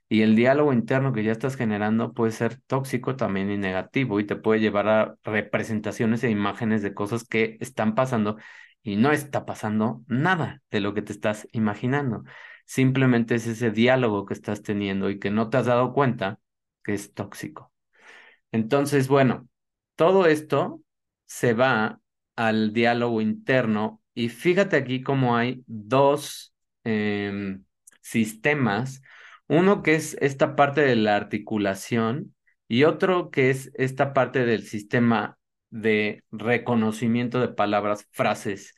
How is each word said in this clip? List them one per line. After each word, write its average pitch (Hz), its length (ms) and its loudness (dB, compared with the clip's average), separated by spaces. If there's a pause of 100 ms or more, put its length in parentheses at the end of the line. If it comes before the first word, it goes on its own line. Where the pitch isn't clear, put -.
Y 110 140 4
el 110 140 6
diálogo 139 360 4
interno 131 400 0
que 107 120 -2
ya 110 80 0
estás 131 240 -4
generando 110 560 -2
puede 113 200 0
ser 117 340 -4
tóxico 131 500 -4
también 98 340 -2
y 101 80 -4
negativo, 101 600 -2
y 104 60 -2
te 101 100 -4
puede 110 240 0
llevar 101 280 2
a 107 360 2
representaciones 110 1000 -2
e 120 60 0
imágenes 104 520 -2
de 98 120 -6
cosas 113 300 -6
que 110 360 -2
están 110 340 -4
pasando 110 420 0 (460)
y 101 140 -6
no 135 160 4
está 131 340 -4
pasando 110 600 -4
nada 147 640 -2
de 107 100 -2
lo 101 140 -4
que 104 80 -4
te 104 100 -10
estás - 400 -6
imaginando. 113 720 -2 (420)
Simplemente 131 680 2
es 113 120 -2
ese 117 240 -2
diálogo 113 560 2
que - 80 -8
estás 104 280 -8
teniendo 98 480 -2
y 98 80 -6
que 101 120 -4
no 110 200 -2
te 135 80 2
has 113 80 0
dado 123 260 2
cuenta 117 480 -2 (420)
que 104 120 -4
es - 200 -8
tóxico. - 580 -12 (800)
Entonces, 131 560 2
bueno, 135 400 2 (480)
todo 185 300 6
esto 156 540 0 (460)
se - 280 0
va 113 460 2 (360)
al 110 360 0
diálogo 117 480 2
interno 110 800 -2 (140)
y 117 140 -4
fíjate 180 480 0
aquí 127 260 -4
cómo 131 340 0
hay 123 300 -2
dos, 135 880 0 (300)
em, 101 800 -4 (360)
sistemas. 120 1000 -2 (440)
Uno 185 360 4
que 156 140 2
es 160 240 -6
esta 139 360 0
parte 143 260 4
de 131 140 4
la 107 200 4
articulación 110 1200 -4 (340)
y 120 160 4
otro 170 460 2
que 131 200 2
es 135 240 -6
esta 135 400 -2
parte 127 320 2
del 107 180 2
sistema 113 720 0 (320)
de 107 600 -2
reconocimiento 117 1080 0
de 120 80 0
palabras, 104 640 -2
frases, 107 640 -4